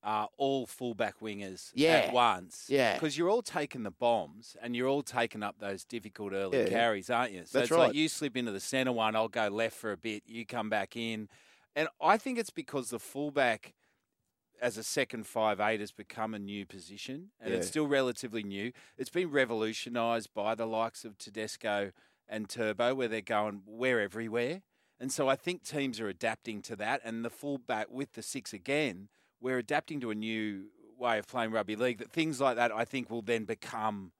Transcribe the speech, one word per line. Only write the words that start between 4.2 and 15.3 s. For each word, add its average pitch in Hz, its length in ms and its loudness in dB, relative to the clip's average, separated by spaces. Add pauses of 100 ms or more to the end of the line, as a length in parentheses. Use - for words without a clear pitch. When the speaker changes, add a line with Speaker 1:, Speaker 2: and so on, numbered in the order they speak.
Speaker 1:
and 120 160 -6
you're 123 120 2
all 139 160 2
taking 113 400 0
up 101 160 -6
those 98 260 -6
difficult 104 480 -8
early 98 260 0
Speaker 3:
Yeah. 104 100 4
Speaker 1:
carries, 110 420 2
aren't 120 220 2
you? 87 120 -10
So - 140 2
Speaker 3:
That's 120 100 2
Speaker 1:
it's 160 80 6
like 160 120 8
Speaker 3:
right. 131 60 -2
Speaker 1:
you 156 140 2
slip 131 260 -4
into 120 160 -2
the 98 80 -4
centre 131 320 0
one, 110 240 2
I'll 110 120 4
go 110 220 0
left 110 280 0
for 110 140 -6
a 95 60 -4
bit, 107 280 -6
you 113 200 -10
come 110 240 -4
back 104 260 0
in. 113 340 -4 (460)
And 151 120 2 (140)
I 180 160 6
think 247 220 -2
it's 220 100 -4
because 135 400 -6
the 120 100 -6
fullback 139 760 0 (840)
as 120 180 0
a 110 60 -8
second 120 440 -2
five 107 320 2